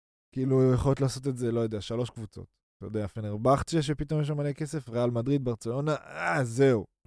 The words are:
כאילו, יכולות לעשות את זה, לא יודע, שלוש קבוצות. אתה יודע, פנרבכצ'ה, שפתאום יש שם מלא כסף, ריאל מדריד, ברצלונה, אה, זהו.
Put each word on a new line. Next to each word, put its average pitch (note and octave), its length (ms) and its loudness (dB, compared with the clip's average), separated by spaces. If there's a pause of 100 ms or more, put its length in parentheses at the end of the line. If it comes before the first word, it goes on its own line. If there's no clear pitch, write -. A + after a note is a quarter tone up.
(340)
כאילו, C3 400 4
יכולות C3+ 260 2
לעשות C3 280 -2
את B2+ 80 -4
זה, A#2+ 160 -2
לא A#2 80 0
יודע, A2 200 -2
שלוש A#2 300 -4
קבוצות. G2 360 -14 (320)
אתה G2 80 -12
יודע, G#2 200 -4
פנרבכצ'ה, A2+ 760 0
שפתאום D3+ 380 -2
יש C#3+ 80 0
שם D3+ 80 -2
מלא C#3+ 160 -2
כסף, D3 360 -8
ריאל A#2+ 220 2
מדריד, B2+ 340 0
ברצלונה, B2+ 500 -2
אה, D#3+ 500 -2
זהו. A#2+ 420 4 (200)